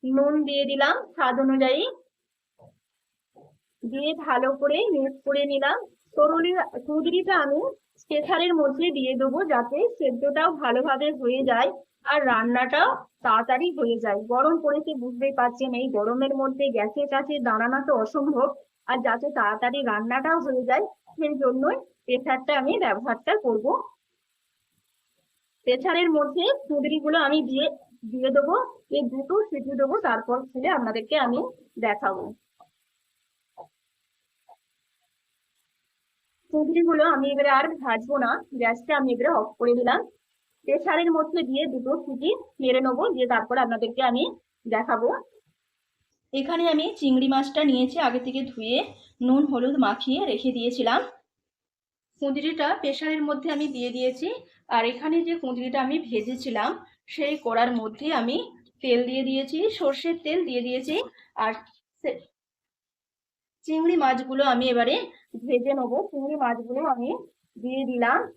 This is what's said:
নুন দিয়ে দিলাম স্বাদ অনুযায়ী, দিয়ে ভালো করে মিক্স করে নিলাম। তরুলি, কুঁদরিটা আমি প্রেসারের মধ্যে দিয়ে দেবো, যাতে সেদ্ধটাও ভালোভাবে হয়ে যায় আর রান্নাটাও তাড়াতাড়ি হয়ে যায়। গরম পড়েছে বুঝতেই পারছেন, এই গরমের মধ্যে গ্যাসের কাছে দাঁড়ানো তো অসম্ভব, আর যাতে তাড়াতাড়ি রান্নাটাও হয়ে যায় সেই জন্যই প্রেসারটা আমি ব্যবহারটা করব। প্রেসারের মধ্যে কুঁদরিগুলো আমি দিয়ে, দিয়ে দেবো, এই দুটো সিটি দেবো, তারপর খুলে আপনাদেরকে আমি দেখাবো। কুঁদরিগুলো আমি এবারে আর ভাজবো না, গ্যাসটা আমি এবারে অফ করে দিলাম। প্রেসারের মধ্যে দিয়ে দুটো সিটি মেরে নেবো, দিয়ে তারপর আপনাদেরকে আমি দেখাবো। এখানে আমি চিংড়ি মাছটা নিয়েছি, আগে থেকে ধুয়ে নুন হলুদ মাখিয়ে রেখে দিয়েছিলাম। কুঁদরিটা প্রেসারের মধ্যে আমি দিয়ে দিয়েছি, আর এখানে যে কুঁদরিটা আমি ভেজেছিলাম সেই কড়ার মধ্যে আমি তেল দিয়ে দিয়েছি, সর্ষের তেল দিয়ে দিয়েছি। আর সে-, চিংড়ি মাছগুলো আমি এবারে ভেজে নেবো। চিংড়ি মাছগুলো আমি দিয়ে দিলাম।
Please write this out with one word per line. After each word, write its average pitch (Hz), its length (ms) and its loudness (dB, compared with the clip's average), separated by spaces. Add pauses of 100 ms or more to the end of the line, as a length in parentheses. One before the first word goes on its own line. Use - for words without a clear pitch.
নুন 277 320 2 (140)
দিয়ে 277 220 0
দিলাম 277 240 2 (200)
স্বাদ 254 300 0
অনুযায়ী, 269 380 2 (2000)
দিয়ে 269 280 -4 (160)
ভালো 262 220 2 (120)
করে 285 180 2 (160)
মিক্স 269 220 0 (100)
করে 277 160 2 (100)
নিলাম। 277 240 2 (400)
তরুলি, 330 360 4 (340)
কুঁদরিটা 349 480 0 (100)
আমি 285 160 2 (480)
প্রেসারের 330 520 2
মধ্যে 277 260 2 (120)
দিয়ে 262 220 0
দেবো, 269 180 0 (140)
যাতে 240 260 0 (200)
সেদ্ধটাও 285 520 0 (120)
ভালোভাবে 262 460 0 (120)
হয়ে 254 200 0 (100)
যায় 240 200 2 (400)
আর 294 80 2 (120)
রান্নাটাও 240 580 2 (360)
তাড়াতাড়ি 254 440 2 (100)
হয়ে 233 260 0
যায়। 202 140 0 (140)
গরম 277 220 4 (100)
পড়েছে 302 280 0 (100)
বুঝতেই 254 380 -4
পারছেন, 247 300 0 (100)
এই 262 60 -2 (100)
গরমের 247 440 0
মধ্যে 269 240 -2 (100)
গ্যাসের 226 400 -2
কাছে 269 200 -2 (120)
দাঁড়ানো 233 400 0
তো 302 60 2 (100)
অসম্ভব, 277 460 0 (420)
আর 254 60 0 (100)
যাতে 240 200 -2 (120)
তাড়াতাড়ি 233 400 0 (120)
রান্নাটাও 247 560 0
হয়ে 254 240 0
যায় 311 140 2 (320)
সেই 302 260 -2
জন্যই 269 360 0 (280)
প্রেসারটা 262 540 -2
আমি 269 120 0 (120)
ব্যবহারটা 233 480 -2 (120)
করব। 226 220 0 (2000)
প্রেসারের 330 520 2
মধ্যে 294 280 0 (220)
কুঁদরিগুলো 302 500 0 (100)
আমি 302 140 2 (100)
দিয়ে, 277 160 0 (460)
দিয়ে 254 240 -2
দেবো, 285 180 2 (420)
এই 285 60 0 (100)
দুটো 269 220 -4 (140)
সিটি 269 320 -6
দেবো, 277 140 0 (120)
তারপর 240 300 0 (120)
খুলে 262 280 -4
আপনাদেরকে 226 400 -2 (100)
আমি 240 140 0 (440)
দেখাবো। 196 400 -2 (4000)
কুঁদরিগুলো 320 500 4 (120)
আমি 269 180 0
এবারে 285 260 4
আর 302 80 2 (180)
ভাজবো 240 400 -2
না, 226 60 0 (300)
গ্যাসটা 240 400 0
আমি 262 140 2
এবারে 240 160 2 (100)
অফ - 80 -4 (120)
করে 240 180 4
দিলাম। 247 220 2 (640)
প্রেসারের 339 520 2
মধ্যে 311 320 0
দিয়ে 269 140 0 (120)
দুটো 254 180 -4 (120)
সিটি 277 260 -4 (320)
মেরে 254 240 4
নেবো, 262 180 0 (100)
দিয়ে 254 180 0
তারপর 226 320 0
আপনাদেরকে 233 360 -4 (100)
আমি 254 140 2 (500)
দেখাবো। 233 340 0 (1200)
এখানে 330 320 0 (100)
আমি 311 120 0 (140)
চিংড়ি 262 340 4
মাছটা 277 360 0
নিয়েছি, 254 260 2 (120)
আগে 247 180 0
থেকে 262 140 -4 (100)
ধুয়ে 226 260 -4 (500)
নুন 269 240 6
হলুদ 262 340 0
মাখিয়ে 262 360 0 (100)
রেখে 226 260 0
দিয়েছিলাম। 240 440 0 (1200)
কুঁদরিটা 294 480 -2 (120)
প্রেসারের 311 480 -4
মধ্যে 285 280 -4
আমি 302 100 -2 (100)
দিয়ে 240 200 -4
দিয়েছি, 254 320 -2 (460)
আর 226 80 2 (100)
এখানে 302 240 -2 (100)
যে 339 160 -2
কুঁদরিটা 254 440 -4
আমি 285 100 -2 (120)
ভেজেছিলাম 233 600 -4 (440)
সেই 294 200 -2 (100)
কড়ার 233 260 2 (100)
মধ্যে 220 260 -8 (140)
আমি 233 160 -2 (460)
তেল 247 180 2 (100)
দিয়ে 262 180 -2
দিয়েছি, 269 300 -2 (200)
সর্ষের 330 460 -2
তেল 311 140 0 (100)
দিয়ে 247 180 -2
দিয়েছি। 262 280 -4 (500)
আর 220 80 -2 (480)
সে-, 277 200 -6 (1500)
চিংড়ি 320 360 2
মাছগুলো 262 400 0 (120)
আমি 247 180 0
এবারে 240 240 4 (500)
ভেজে 254 320 2
নেবো। 247 200 -2 (120)
চিংড়ি 285 320 -4
মাছগুলো 240 380 -2 (140)
আমি 240 160 -4 (520)
দিয়ে 254 280 -4
দিলাম। 240 280 2 (180)